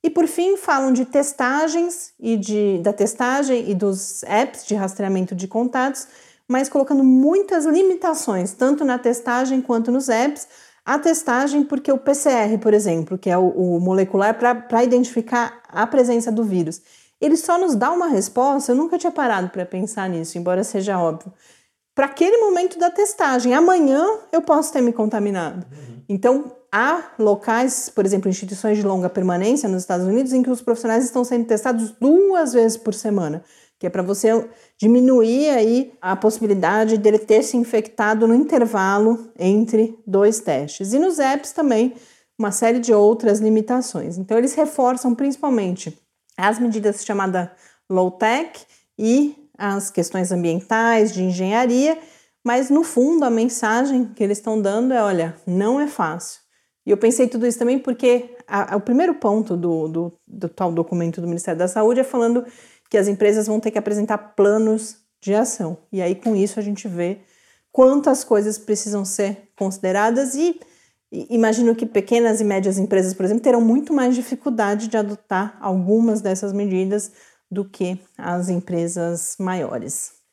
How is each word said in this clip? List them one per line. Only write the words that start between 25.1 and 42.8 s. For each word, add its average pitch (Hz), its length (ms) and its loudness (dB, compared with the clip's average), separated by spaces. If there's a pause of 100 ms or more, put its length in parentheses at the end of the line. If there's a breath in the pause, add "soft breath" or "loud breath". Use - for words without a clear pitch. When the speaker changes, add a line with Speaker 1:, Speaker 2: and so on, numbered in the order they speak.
Speaker 2:
Uhum. - 380 -20
Speaker 1:
Então, 247 420 2 (220)
há 277 460 0
locais, 226 680 0
por 196 160 0
exemplo, 190 220 0
instituições 196 500 -2
de 208 60 -2
longa 190 240 0
permanência 190 640 0
nos 185 140 -2
Estados 180 240 -2
Unidos, 254 260 0
em 254 80 2
que 247 80 0
os 247 140 -4
profissionais 233 400 0
estão 247 200 -2
sendo 240 220 -2
testados 226 560 -2
duas 330 520 4
vezes 226 220 4
por 220 180 -6
semana, 170 500 -4 (340 soft breath)
que - 80 -8
é 180 40 -2
pra 185 120 -4
você 220 480 0 (300 loud breath)
diminuir 247 720 4
aí 247 520 2
a 185 140 -2
possibilidade 214 840 2
dele 208 220 4
ter 214 240 4
se - 120 -6
infectado 220 720 0
no 226 60 6
intervalo 226 1040 2
entre 220 580 2 (120)
dois 208 320 4
testes. 156 540 -6
E 269 60 2
nos 339 200 0
apps 285 320 -2
também, 254 420 0 (440 loud breath)
uma 208 140 -2
série 226 280 0
de 233 140 2